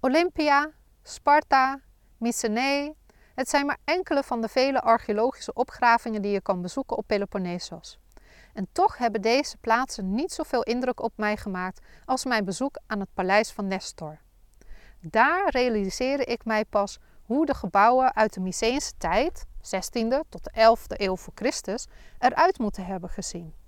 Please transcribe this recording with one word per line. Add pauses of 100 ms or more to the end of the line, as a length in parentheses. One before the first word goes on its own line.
Olympia, (320)
Sparta, (360)
Mycenae, (400)
het
zijn
maar
enkele
van
de
vele
archeologische
opgravingen
die
je
kan
bezoeken
op
Peloponnesos. (560)
En
toch
hebben
deze
plaatsen
niet
zoveel
indruk
op
mij
gemaakt (240)
als
mijn
bezoek
aan
het
paleis
van
Nestor. (800)
Daar
realiseerde
ik
mij
pas (240)
hoe
de
gebouwen
uit
de
Myceense
tijd, (160)
zestiende
tot
de
elfde
eeuw
voor
Christus, (320)
eruit
moeten
hebben
gezien. (140)